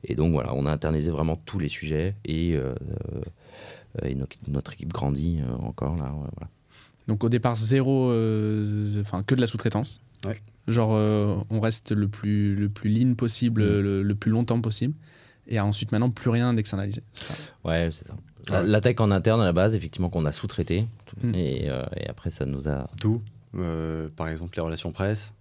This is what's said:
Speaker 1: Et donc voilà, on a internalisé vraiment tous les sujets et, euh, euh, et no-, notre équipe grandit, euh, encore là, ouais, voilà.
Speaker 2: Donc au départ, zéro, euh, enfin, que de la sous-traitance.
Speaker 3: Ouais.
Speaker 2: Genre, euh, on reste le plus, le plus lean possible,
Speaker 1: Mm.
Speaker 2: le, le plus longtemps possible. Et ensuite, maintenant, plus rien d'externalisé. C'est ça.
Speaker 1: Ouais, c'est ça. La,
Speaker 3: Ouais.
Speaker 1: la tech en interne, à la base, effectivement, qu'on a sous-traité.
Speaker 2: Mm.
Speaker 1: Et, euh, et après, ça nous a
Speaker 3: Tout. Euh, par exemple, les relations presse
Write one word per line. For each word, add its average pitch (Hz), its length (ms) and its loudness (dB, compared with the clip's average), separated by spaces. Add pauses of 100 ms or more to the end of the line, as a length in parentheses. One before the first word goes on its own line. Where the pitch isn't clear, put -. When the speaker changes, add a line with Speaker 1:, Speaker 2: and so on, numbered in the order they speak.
Speaker 1:
Et - 120 -4
donc 80 180 2
voilà, 64 200 0
on 69 120 0
a 76 60 0
internalisé 78 380 0
vraiment 80 360 0
tous 101 140 -6
les 76 100 -2
sujets 78 460 -4 (100)
et, 82 300 0
euh, 65 180 -2 (420)
euh, - 920 -10
et 67 80 -2
no-, 67 100 -2 (240)
notre 69 240 -4
équipe - 180 -8
grandit, 73 500 0
euh, 62 120 -4 (120)
encore 71 300 -4
là, 73 100 -4
ouais, 73 300 -8
voilà. - 140 -14 (580)
Speaker 2:
Donc 107 160 0
au 113 60 2
départ, 120 260 2
zéro, 131 560 2
euh, 107 880 0
enfin, 98 240 -4
que 135 120 2
de 127 60 2
la 117 60 4
sous-traitance. 110 540 -2 (240)
Speaker 3:
Ouais. 104 140 -4 (280)
Speaker 2:
Genre, 113 260 4
euh, 107 440 4 (120)
on 110 100 0
reste 107 320 0
le 104 160 2
plus, 101 480 0
le 101 140 0
plus 104 200 -2
lean 120 260 4
possible, 117 480 2
Speaker 1:
Mm. 104 180 4
Speaker 2:
le, 98 220 2
le 101 120 2
plus 107 160 0
longtemps 117 300 2
possible. 113 320 0 (540)
Et 113 120 0
ensuite, 101 320 0
maintenant, 117 200 2
plus 117 180 -2
rien 120 240 4
d'externalisé. 101 480 -2 (120)
C'est - 200 -14
ça. - 0 - (300)
Speaker 1:
Ouais, 82 280 2
c'est - 160 -14
ça. - 60 -14 (360)
La, 95 120 4
Speaker 3:
Ouais. 90 60 2
Speaker 1:
la 107 140 6
tech 113 180 4
en 107 120 6
interne, 110 300 4
à 101 40 4
la 87 80 4
base, 101 220 4
effectivement, 87 340 -2
qu'on 82 160 0
a 73 60 2
sous-traité. 92 560 -2 (360)
Speaker 2:
Mm. 117 120 0
Speaker 1:
Et, 69 340 0
euh, 65 140 -4 (140)
et - 100 -6
après, - 220 -6
ça 69 160 -4
nous 69 220 -4
a 69 220 -2 (100)
Speaker 3:
Tout. 110 220 2 (360)
Euh, 80 580 -4
par 80 140 -4
exemple, 85 260 -8
les 87 60 -2
relations 82 300 -4
presse 101 500 -2